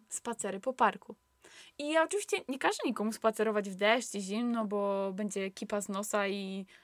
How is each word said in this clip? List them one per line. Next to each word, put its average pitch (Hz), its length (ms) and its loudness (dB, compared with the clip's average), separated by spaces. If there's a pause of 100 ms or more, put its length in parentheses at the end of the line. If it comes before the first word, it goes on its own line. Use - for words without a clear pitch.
spacery 202 520 -6
po 262 120 -4
parku. 226 420 2 (640)
I 294 120 -2
ja 320 120 6
oczywiście 403 340 0 (120)
nie 269 100 -4
każę 381 260 2
nikomu 220 280 0
spacerować 214 580 2
w 190 40 -8
deszcz 214 400 4
i 202 60 -4
zimno, 226 440 -2
bo 196 480 0
będzie 196 380 -4
kipa 208 300 -4
z - 80 -6
nosa 202 400 0
i 196 380 -4 (180)